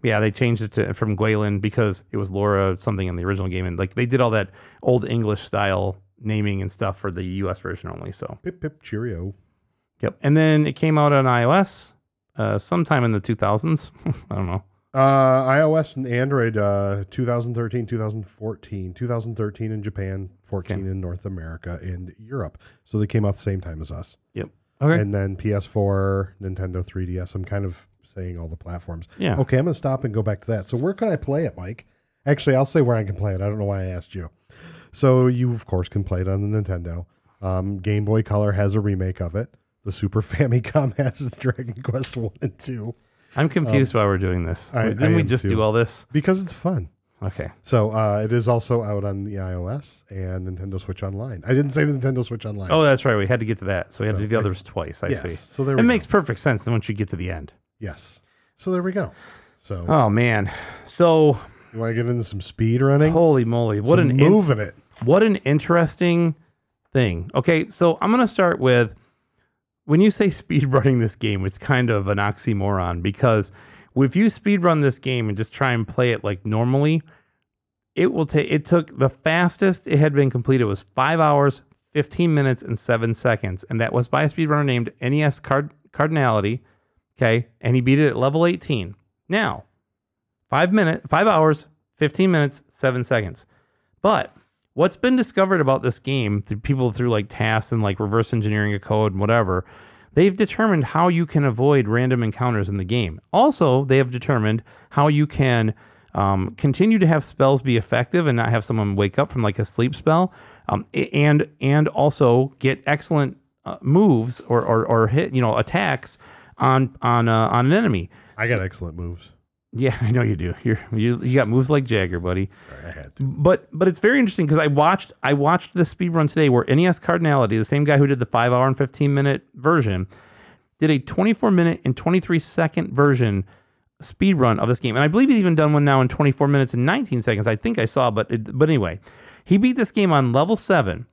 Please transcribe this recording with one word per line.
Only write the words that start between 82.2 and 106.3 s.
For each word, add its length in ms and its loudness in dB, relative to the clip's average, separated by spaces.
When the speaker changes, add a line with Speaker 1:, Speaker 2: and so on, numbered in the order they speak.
Speaker 1:
minutes, 300 2
and 160 -6
seven 340 0
seconds, 560 -2
and 100 -4
that 140 -2
was 140 0
by 160 0
a 60 2
speedrunner 360 0
named 260 -2
N 120 -2
E 100 0
S 160 0
Card-, 340 -2
Cardinality. 680 0
Okay, 300 2
and 140 0
he 60 4
beat 180 4
it 80 4
at 100 0
level 280 2
eighteen. 500 -4
Now, 340 -2
five 240 2
minute, 360 0
five 180 2
hours, 400 2
fifteen 360 0
minutes, 380 0
seven 340 -2
seconds. 420 -4
But 340 0
what's 240 0
been 180 2
discovered 460 2
about 200 2
this 180 -4
game 420 -2
through 180 -8
people 320 0
through, 180 -2
like, 200 -2
tasks 420 -2
and, 100 0
like, 180 -2
reverse 340 0
engineering 400 0
a 60 -4
code 340 0
and 80 -4
whatever, 440 0
they've 220 4
determined 480 0
how 240 0
you 180 2
can 200 0
avoid 420 2
random 340 0
encounters 480 -2
in 80 -4
the 60 -2
game. 360 -2
Also, 520 2
they 120 4
have 140 2
determined 500 0
how 160 2
you 180 2
can, 480 0
um, 440 0